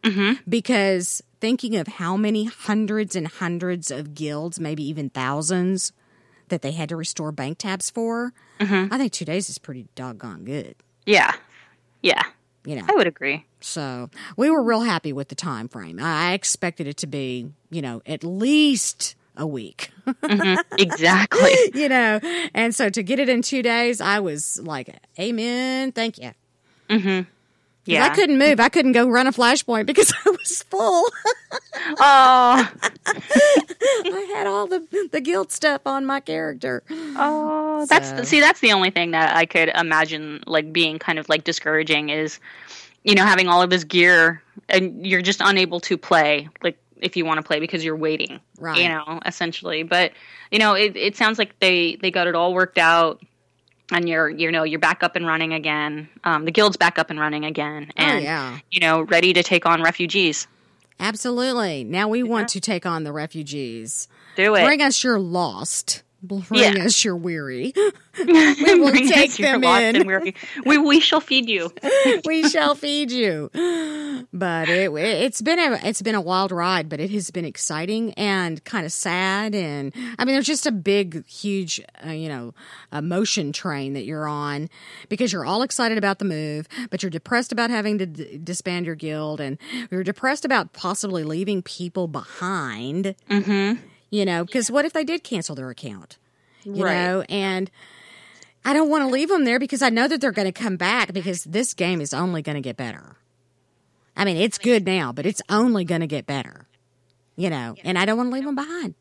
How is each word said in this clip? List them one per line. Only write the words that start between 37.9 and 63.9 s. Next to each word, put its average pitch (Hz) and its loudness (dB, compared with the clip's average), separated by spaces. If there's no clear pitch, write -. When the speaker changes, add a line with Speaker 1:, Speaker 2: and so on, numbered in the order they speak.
Speaker 2:
So. 269 -8
Speaker 1:
the, 247 -4
see, 294 4
that's - 6
the 220 6
only 190 4
thing 170 -2
that 160 2
I 165 4
could 165 2
imagine, 156 0
like, 156 0
being 160 0
kind 160 -2
of, 156 -10
like, 156 0
discouraging 156 0
is, 156 -4
you 208 4
know, 190 6
having 185 6
all 175 6
of 180 2
this 180 2
gear 170 6
and 185 0
you're 185 2
just 196 -2
unable 185 2
to - -2
play, 151 2
like, 170 -2
if - -4
you 170 0
wanna 160 0
play 156 -2
because 160 -6
you're 156 -4
waiting, 156 -4
Speaker 2:
Right. 160 -4
Speaker 1:
you 175 2
know, 156 -6
essentially. 165 -6
But, 175 0
you 208 2
know, 214 4
it, 202 2
it 202 -2
sounds 220 0
like 208 -4
they, 180 2
they 185 -2
got 175 0
it 175 0
all 175 2
worked 185 2
out. 165 4
And 175 0
you're, 160 2
you 160 -2
know, 160 0
you're 160 -2
back 170 2
up 175 -2
and 170 -2
running 160 -2
again. 151 -4
Um, 156 0
the 165 -4
guild's 208 4
back 170 2
up 160 -2
and 151 -8
running 151 -2
again, 151 -8
Speaker 2:
Oh, 160 0
Speaker 1:
and 147 2
Speaker 2:
yeah. 143 -6
Speaker 1:
you 185 -2
know, 160 4
ready 175 4
to 180 4
take 175 2
on 165 4
refugees. 170 0
Speaker 2:
Absolutely. 220 -2
Now 180 -2
we 233 0
want 226 -2
Speaker 1:
Yeah. - -4
Speaker 2:
to 190 -6
take - -4
on 165 -4
the 147 -8
refugees. 143 -10